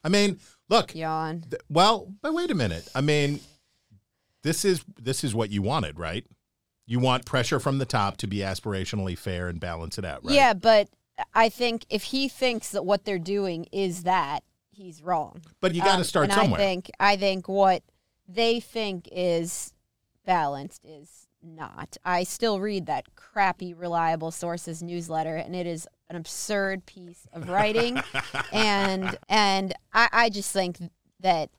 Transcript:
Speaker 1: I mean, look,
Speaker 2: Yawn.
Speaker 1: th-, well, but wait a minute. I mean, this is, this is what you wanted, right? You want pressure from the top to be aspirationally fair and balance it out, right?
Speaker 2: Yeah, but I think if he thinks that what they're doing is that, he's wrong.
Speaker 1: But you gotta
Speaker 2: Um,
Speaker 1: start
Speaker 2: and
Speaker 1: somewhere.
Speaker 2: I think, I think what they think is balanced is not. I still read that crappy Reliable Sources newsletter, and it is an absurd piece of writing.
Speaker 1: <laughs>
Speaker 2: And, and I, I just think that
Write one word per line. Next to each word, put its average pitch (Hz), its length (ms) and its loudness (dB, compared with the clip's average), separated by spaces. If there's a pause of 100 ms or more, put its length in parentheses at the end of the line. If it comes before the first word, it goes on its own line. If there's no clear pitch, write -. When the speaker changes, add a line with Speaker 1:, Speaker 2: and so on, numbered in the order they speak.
Speaker 1:
I 156 60 -2
mean, 202 300 2 (300)
look, 214 260 2
Speaker 2:
Yawn. 160 540 -4
Speaker 1:
th-, - 200 -8
well, 190 520 4
but 311 120 -2
wait 339 180 -2
a 220 40 0
minute. 90 380 -2
I 131 80 -2
mean, 147 380 2 (1040)
this 160 220 0
is, 185 180 2 (180)
this 127 220 -2
is 123 100 -2
what 101 160 0
you 101 120 -2
wanted, 95 360 -2
right? 85 280 -6 (640)
You 123 100 0
want 127 260 2
pressure 131 340 0
from 135 180 0
the 135 80 0
top 101 320 0
to - 100 -6
be 101 100 -4
aspirationally 95 800 -4
fair 90 320 -6
and 85 100 -8
balance 82 380 -8
it 95 80 -6
out, 71 180 -10
right? 269 100 0
Speaker 2:
Yeah, 269 200 6
but 214 340 6 (460)
I 226 160 6
think 233 400 -2
if 208 160 -4
he 269 240 -2
thinks 247 420 -2
that 196 140 -2
what 196 200 2
they're 196 140 -2
doing 180 540 -2
is 185 300 -2
that, 160 400 0 (280)
he's 175 320 -20
wrong. 165 380 -4 (180)
Speaker 1:
But 180 160 2
you 175 60 0
gotta 196 160 6
Speaker 2:
Um, 175 80 0
Speaker 1:
start 160 240 2
Speaker 2:
and 196 40 2
Speaker 1:
somewhere. 202 280 4
Speaker 2:
I - 20 4
think, 185 360 -2
I 202 180 4
think 190 320 0
what 190 340 4 (440)
they 233 320 2
think 202 520 -6
is 175 640 -2 (520)
balanced 143 600 -2
is 151 420 -20 (160)
not. 160 640 -14
I 180 180 2
still 208 360 -2
read 196 260 -4
that 135 300 -6
crappy 185 580 -2
Reliable 165 580 -2
Sources 170 500 -8
newsletter, 165 540 -4
and 170 200 -6
it 180 120 -4
is 165 200 -8 (220)
an 175 60 -12
absurd 190 680 -4
piece 175 480 -20
of 165 160 -10
writing. 220 580 2
Speaker 1:
<laughs> - 460 -4
Speaker 2:
And, 196 640 2 (100)
and 190 460 2 (200)
I, 233 180 6
I 233 180 4
just 202 240 -6
think 180 260 -2 (400)
that 170 400 2